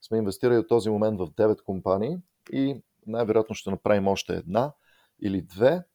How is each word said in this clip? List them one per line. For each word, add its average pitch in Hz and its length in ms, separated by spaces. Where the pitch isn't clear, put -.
Сме - 180
инвестирали 113 400
от 110 100
този 110 220
момент 107 300
в 90 160
девет 107 260
компании 98 560
и 135 300
най-вероятно 110 480
ще - 160
направим 98 380
още 92 260
една 107 380
или 98 200
две 139 420